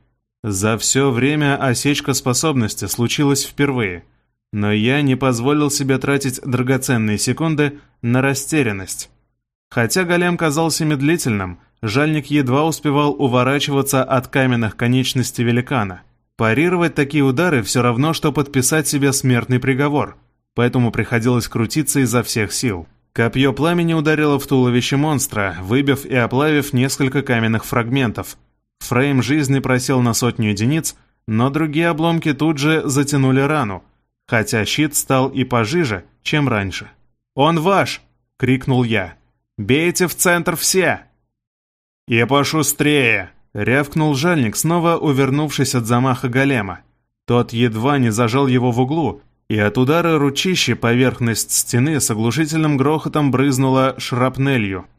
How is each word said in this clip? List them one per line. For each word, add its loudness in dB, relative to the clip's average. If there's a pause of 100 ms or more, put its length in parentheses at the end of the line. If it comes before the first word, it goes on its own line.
(440)
За 0
все 2
время 0
осечка -2
способности -2
случилась 0
впервые, -2 (480)
но 0
я 2
не 2
позволил 0
себе -2
тратить -2
драгоценные -2
секунды -2 (220)
на 2
растерянность. -4 (580)
Хотя 0
голем 0
казался 0
медлительным, 0 (240)
жальник 0
едва 0
успевал 0
уворачиваться 0
от -2
каменных 0
конечностей 0
великана. -2 (340)
Парировать 2
такие 0
удары 2
все 0
равно, 2
что 0
подписать 0
себе 0
смертный 0
приговор – -2 (380)
поэтому 2
приходилось 0
крутиться -2
изо 2
всех -4
сил. -4 (260)
Копье 2
пламени 0
ударило 2
в -6
туловище 2
монстра, -2
выбив 0
и -6
оплавив 0
несколько 0
каменных 0
фрагментов. -2 (440)
Фрейм 2
жизни 0
просел 0
на 2
сотню 0
единиц, -2 (300)
но 0
другие 0
обломки 0
тут 0
же 2
затянули 2
рану, -2 (440)
хотя 0
щит -2
стал 0
и -2
пожиже, 0 (180)
чем 0
раньше. -4 (440)
«Он 2
ваш!» — 0 (360)
крикнул 2
я. -2 (440)
«Бейте 0
в -6
центр 0
все!» 0 (1080)
«И 2
пошустрее!» — 0 (240)
рявкнул 0
жальник, 0
снова 0
увернувшись 0
от -2
замаха 0
голема. -2 (460)
Тот 0
едва 0
не 2
зажал 0
его 2
в 0
углу, -2 (280)
и 0
от 2
удара 2
ручищи 0
поверхность 0
стены 0
с -2
оглушительным 0
грохотом 0
брызнула 2
шрапнелью. -2 (120)